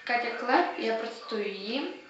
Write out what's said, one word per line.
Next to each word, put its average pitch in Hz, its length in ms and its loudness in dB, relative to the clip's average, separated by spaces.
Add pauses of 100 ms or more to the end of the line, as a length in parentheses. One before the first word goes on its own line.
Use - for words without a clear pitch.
Катя 233 280 2
Клеп, 262 480 2
я 226 140 2
процитую 226 580 -4
її 233 580 -4